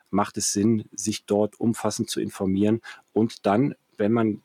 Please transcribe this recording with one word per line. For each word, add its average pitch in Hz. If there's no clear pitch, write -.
macht 101
es -
Sinn, 107
sich -
dort 104
umfassend 110
zu -
informieren 104
und 110
dann, 110
wenn 104
man 113